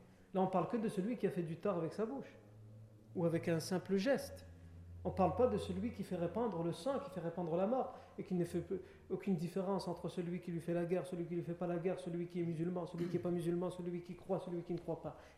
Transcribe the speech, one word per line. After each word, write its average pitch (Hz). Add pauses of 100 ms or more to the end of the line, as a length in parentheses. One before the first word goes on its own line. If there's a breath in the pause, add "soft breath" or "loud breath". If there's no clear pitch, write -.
(340 loud breath)
Là, 185
on 185
parle 185
que -
de 214
celui 202
qui -
a 175
fait 175
du 160
tort 190
avec 160
sa 220
bouche 262 (800)
ou 170
avec 165
un 165
simple 190
geste. - (600 loud breath)
On 170
parle 180
pas 247
de 208
celui 196
qui 196
fait 185
répandre 175
le 170
sang, 262
qui -
fait 175
répandre 170
la 190
mort, 254 (220 loud breath)
et 196
qui -
ne 175
fait 170
peu, 185 (280 loud breath)
aucune 190
différence 185
entre 170
celui 175
qui 180
lui 170
fait 170
la 170
guerre, 175
celui 170
qui 170
lui 170
fait 170
pas 175
la 175
guerre, 180
celui 175
qui 175
est 170
musulman, 170
celui 175
qui 180
est -
pas 175
musulman, 175
celui 175
qui 170
croit, 190
celui 175
qui 175
ne 165
croit -
pas. - (200 loud breath)